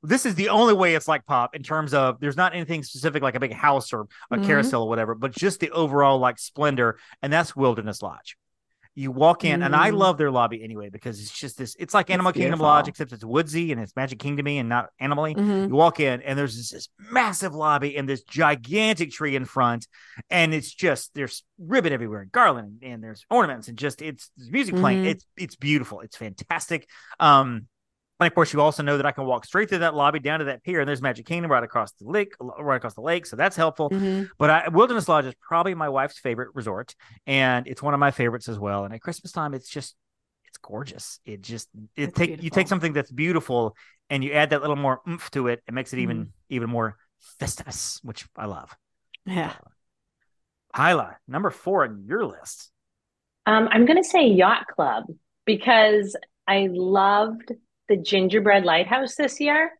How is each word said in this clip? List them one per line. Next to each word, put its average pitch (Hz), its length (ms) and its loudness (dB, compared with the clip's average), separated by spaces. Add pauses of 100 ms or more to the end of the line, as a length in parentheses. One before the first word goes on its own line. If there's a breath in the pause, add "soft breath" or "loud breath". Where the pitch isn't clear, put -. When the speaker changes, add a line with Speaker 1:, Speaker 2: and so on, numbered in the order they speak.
Speaker 1:
this 208 220 0
is 208 100 -2
the 190 140 -2
only 220 260 6
way 180 200 4
it's 151 120 -2
like 151 180 0
pop 127 300 0
in 143 80 -12
terms 156 300 -4
of 131 260 2
there's 143 180 -4
not 180 180 2
anything 160 280 -6
specific 139 400 -4
like 123 120 0
a 127 40 -2
big 131 140 -2
house 139 400 2
or 107 140 -8 (240 loud breath)
a - 60 -2
Speaker 2:
Mm-hmm. 196 80 -2
Speaker 1:
carousel 143 380 2
or 110 60 -4
whatever, 113 260 -2
but 123 160 -6
just 185 280 -4
the 160 120 -4
overall, 139 480 4
like, 123 180 2
splendor. 131 640 -2 (240 soft breath)
And 139 100 -2
that's 165 220 0
Wilderness 113 480 0
Lodge. - 340 -14 (560)
You 135 180 -8
walk 160 320 4
in, 151 180 0
and 139 140 0
I 185 160 4
Speaker 2:
Mm. 208 60 0
Speaker 1:
love 190 200 4
their 147 140 0
lobby 117 320 0
anyway, 107 260 -12
because 107 300 -12
it's 104 120 -14
just - 260 -14
this, 123 220 -12
it's - 140 -10
like 202 140 2
Speaker 2:
It's 190 80 0
Speaker 1:
Animal 185 160 2
Kingdom 180 220 0
Speaker 2:
beautiful. 156 120 0
Speaker 1:
Lodge, 147 220 6
except 139 240 -8
it's 110 120 -16
woodsy 156 480 -2
and 120 100 -4
it's 101 140 -12
Magic 131 220 -6
Kingdom-y 143 360 -4
and 127 160 -4
not 120 200 0 (100)
animal-y. 147 360 -2
Speaker 2:
Mm-hmm. 196 340 0
Speaker 1:
You 131 60 -2
walk 165 240 4
in, 131 240 0
and 139 140 -4
there's 139 200 -4
this, 120 140 -12
this - 180 -16 (220)
massive 196 420 -2
lobby 147 440 0
and 139 120 -6
this 135 140 -4
gigantic 156 880 0
tree 143 240 -4
in 131 100 -2
front, 120 420 0 (440 loud breath)
and 165 220 2
it's 147 200 -6
just, - 420 -2
there's 139 280 -8 (160)
ribbon 175 340 0
everywhere, 107 380 -8
garland, 120 520 2
and 120 200 -14
there's 110 260 -18
ornaments, 151 380 0
and 117 100 -14
just, 139 240 -6
it's, 151 360 -14
there's 123 140 -18
music 214 240 -2
playing. 185 240 2
Speaker 2:
Mm-hmm. 190 100 0
Speaker 1:
It's, 196 160 -6 (120)
it's 180 180 -12
beautiful. 131 460 -2
It's - 160 -20
fantastic. 143 720 -8 (320 loud breath)
Um, 135 480 4 (520)
and 175 80 4
of 165 60 0
course, 165 180 4
you 147 100 0
also 151 200 2
know 143 160 0
that 139 80 -2
I 143 60 2
can 139 140 -8
walk 123 200 -2
straight 208 240 -2
through 185 100 -2
that 165 140 0
lobby 151 260 2
down 147 200 -4
to 151 60 -4
that 131 180 -8
pier, 180 160 -2
and 139 80 0
there's 139 160 -4
Magic 120 240 -4
Kingdom 170 240 -4
right 123 120 4
across 110 300 -4
the - 160 -20
lake, 202 300 -2
right 131 380 -4
across 117 180 -8
the 110 60 -16
lake. 165 260 -4
So - 80 -14
that's 175 200 0
helpful. 160 360 0
Speaker 2:
Mm-hmm. 196 320 -2 (160)
Speaker 1:
But 151 100 4
I, 160 200 4
Wilderness 220 380 4
Lodge 151 180 4
is 127 140 -10
probably 175 360 0
my 156 140 -4
wife's 135 300 -2
favorite 123 360 -6
resort, 110 400 -8 (320 soft breath)
and 131 400 2
it's 131 160 -12
one 143 100 0
of 143 60 0
my 143 120 4
favorites 120 380 -4
as 110 80 -8
well. 101 280 -4
And 104 80 -12
at 113 80 -16
Christmas - 300 -12
time, 151 220 -6
it's 131 160 -14
just, - 260 -14 (520)
it's - 100 -20
gorgeous. - 680 -14
It 104 160 -16
just, 113 280 -14 (260)
it 143 140 -6
Speaker 2:
It's - 80 -6
Speaker 1:
take, 170 120 0
you 160 80 -8
take 165 40 -14
Speaker 2:
beautiful. 175 280 0
Speaker 1:
something 170 240 -2
that's 139 180 -4
beautiful 127 640 -2 (340 soft breath)
and 139 140 -2
you 139 100 -6
add 147 180 4
that 147 100 2
little 147 160 -2
more 135 300 -2
oomph 170 240 -10
to 131 160 -2
it. 120 200 -2
It 120 60 -12
makes 131 200 -8
it 127 60 -6
even, 120 180 -2
Speaker 2:
Mm-hmm. 107 120 -10 (260)
Speaker 1:
even 117 140 -4
more 113 280 -2 (420)
festivus, - 640 -8
which 117 220 -14 (100)
I 107 100 -10
love. 95 300 -12 (500)
Speaker 2:
Yeah. 180 280 -4 (1200)
Speaker 1:
Kyla, 139 440 2 (100)
number 156 220 -4
four 190 340 -2
on 104 240 -6
your 196 180 -2
list. - 460 -16 (760)
Speaker 3:
Um, 220 260 6
I'm 226 140 6
gonna 330 180 6
say 330 240 4
Yacht 190 400 4
Club 117 380 -2 (400)
because 214 680 4 (320)
I 196 240 2
loved 202 800 2 (380)
the 202 80 4
Gingerbread 196 680 4
Lighthouse 185 500 2
this 277 240 -2
year. 302 400 2